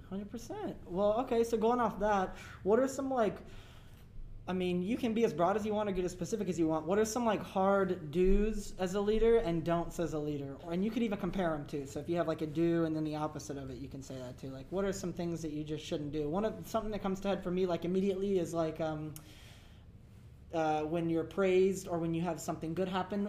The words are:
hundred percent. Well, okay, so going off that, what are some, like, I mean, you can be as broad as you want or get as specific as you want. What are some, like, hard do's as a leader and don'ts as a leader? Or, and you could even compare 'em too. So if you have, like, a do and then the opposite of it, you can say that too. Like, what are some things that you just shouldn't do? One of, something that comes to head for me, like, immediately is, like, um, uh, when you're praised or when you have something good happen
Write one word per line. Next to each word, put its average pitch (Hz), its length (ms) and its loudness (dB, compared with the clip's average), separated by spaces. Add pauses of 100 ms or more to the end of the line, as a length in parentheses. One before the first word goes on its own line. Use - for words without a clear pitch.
hundred 202 220 -8
percent. 359 460 -8 (100)
Well, 202 360 2
okay, 233 200 2
so 233 140 2
going 226 240 4
off 202 180 0
that, 196 380 2 (260)
what 208 160 6
are 262 100 4
some, 269 220 -2
like, 226 260 2 (1080)
I 180 60 -4
mean, 180 300 0
you 226 160 0
can 226 160 0
be 226 100 4
as 185 80 4
broad 175 240 2
as 208 80 0
you 214 80 0
want 208 160 0
or 196 40 0
get 180 120 0
as 175 80 -2
specific 180 380 -2
as 160 80 -2
you 165 100 4
want. 156 160 0
What 190 140 2
are 220 80 6
some, 240 180 0
like, 202 180 2
hard 190 680 2
do's 196 680 4
as 185 160 -2
a 202 60 2
leader 220 380 6
and 170 260 2
don'ts 170 340 0
as 165 140 0
a 156 60 -2
leader? 139 380 -4 (100)
Or, 170 60 -4
and 185 120 0
you 220 60 0
could 233 120 0
even 202 160 0
compare 175 360 0
'em 143 100 -4
too. 139 220 -6
So 143 120 -8
if 143 120 -6
you 170 60 2
have, 160 120 2
like, 160 140 -2
a 156 40 -2
do 165 380 2
and 156 100 0
then 156 100 0
the 151 120 -2
opposite 151 400 -4
of 131 140 -8
it, 123 80 -8
you 131 100 -10
can 131 140 -10
say 131 160 -12
that 127 180 -10
too. 135 140 -10
Like, 131 180 -12
what 196 160 -2
are 196 80 0
some 180 220 -4
things 170 260 -4
that 156 120 -6
you 151 120 -4
just 151 180 -6
shouldn't 151 300 -4
do? 147 160 -2
One 185 160 0
of, 214 100 0 (120)
something 220 240 -2
that 202 100 -4
comes 190 200 -2
to 196 80 -2
head 190 140 0
for 185 80 -2
me, 185 140 2
like, 175 220 0
immediately 190 520 2
is, 165 140 0
like, 165 300 0
um, 156 320 -4 (1400)
uh, 156 300 2
when 165 260 0
you're 165 160 2
praised 185 640 4
or 170 100 0
when 165 140 0
you 165 80 0
have 170 180 -2
something 160 360 -4
good 185 140 0
happen 196 400 -2